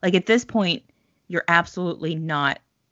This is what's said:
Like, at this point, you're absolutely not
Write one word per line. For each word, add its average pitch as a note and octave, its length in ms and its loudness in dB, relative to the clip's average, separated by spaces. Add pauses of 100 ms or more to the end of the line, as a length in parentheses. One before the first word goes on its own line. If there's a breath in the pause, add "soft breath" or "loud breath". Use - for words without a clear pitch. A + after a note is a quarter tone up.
Like, F3+ 120 2
at F3+ 100 2
this A#3+ 180 2
point, F#3+ 400 -2 (460)
you're E3+ 180 -4
absolutely E3+ 680 0
not D3+ 440 -2 (320)